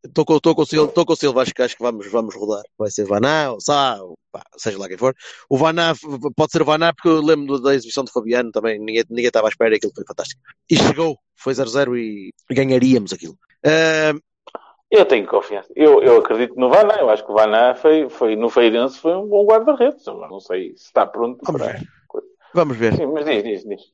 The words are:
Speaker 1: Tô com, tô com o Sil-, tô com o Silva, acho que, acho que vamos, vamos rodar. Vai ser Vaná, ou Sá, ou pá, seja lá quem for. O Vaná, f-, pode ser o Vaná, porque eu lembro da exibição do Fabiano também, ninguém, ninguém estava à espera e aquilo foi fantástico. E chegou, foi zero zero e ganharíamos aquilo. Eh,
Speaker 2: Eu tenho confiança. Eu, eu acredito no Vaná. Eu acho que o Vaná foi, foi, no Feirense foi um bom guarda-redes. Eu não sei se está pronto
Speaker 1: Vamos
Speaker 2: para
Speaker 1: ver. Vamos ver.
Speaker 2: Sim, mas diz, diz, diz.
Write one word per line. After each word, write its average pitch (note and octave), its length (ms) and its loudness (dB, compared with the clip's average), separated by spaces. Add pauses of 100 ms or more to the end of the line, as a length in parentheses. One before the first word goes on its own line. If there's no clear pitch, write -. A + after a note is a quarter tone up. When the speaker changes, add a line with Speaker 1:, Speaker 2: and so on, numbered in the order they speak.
(120)
Speaker 1:
Tô D#3 120 0
com, D#3 140 2
tô E3 160 2
com D#3+ 80 0
o C3+ 60 0
Sil-, D#3 200 0
tô E3+ 180 0
com E3 80 -2
o - 20 -2
Silva, C3 260 0
acho - 120 -4
que, B2+ 80 -4
acho A#2+ 140 -4
que - 60 -12
vamos, G#2+ 280 -6
vamos A2 240 -4
rodar. G#2 280 -6 (160)
Vai G#2+ 120 -4
ser G#2 140 -6
Vaná, C3 480 0
ou G2+ 80 -14
Sá, C3+ 420 0
ou F2 140 -20 (160)
pá, - 100 -18 (140)
seja G2+ 220 -8
lá G2 100 -12
quem F2+ 100 -14
for. B2+ 160 -2 (340)
O C#3 80 -2
Vaná, E3 340 0
f-, D#3 160 -8 (300)
pode D#3 160 0
ser E3 100 -2
o - 20 2
Vaná, D#3 280 0
porque - 160 -4
eu D#3+ 140 2
lembro C#3+ 380 0
da C#3 140 2
exibição B2+ 300 -6
do A#2 80 -14
Fabiano A#2 400 -2
também, A2 260 -4
ninguém, A2 300 -2
ninguém A#2+ 200 -4
estava A2 200 0
à - 20 0
espera A2+ 240 0
e - 20 2
aquilo G#2 180 -4
foi G2+ 120 -14
fantástico. - 340 -14 (300)
E D#3+ 60 4
chegou, D#3 400 0 (200)
foi C3 180 -6
zero B2+ 160 -4
zero B2 260 -2
e G#2 360 -8 (180)
ganharíamos B2+ 640 2
aquilo. E2 220 -18 (280)
Eh, D#3 480 2 (760)
Speaker 2:
Eu G3 160 8
tenho G#2 200 0
confiança. G2+ 480 -4
Eu, D3 280 6
eu A#2+ 160 6
acredito A2+ 380 0
no B2+ 140 0
Vaná. G#3 300 4
Eu C3 100 2
acho - 140 0
que - 60 -16
o G#2 40 -6
Vaná A2 400 4
foi, D#3 360 2
foi, A2 260 -2
no A2+ 140 -2
Feirense A#2+ 480 2
foi E3 160 -2
um G3+ 120 -6
bom G3+ 200 2
guarda-redes. A#3+ 600 2
Eu - 100 -12 (120)
não G2 120 -18
sei F#2 360 -8
se - 100 -20
está - 200 0
pronto A#3+ 380 -6
Speaker 1:
Vamos - 180 -4
Speaker 2:
para - 100 -6
Speaker 1:
ver. - 100 -14 (680)
Vamos D3+ 240 0
ver. A2 180 0
Speaker 2:
Sim, D#3 120 -2
mas D3 180 -4
diz, B2 180 -2
diz, G#2 220 -6
diz. G2+ 160 -12 (140)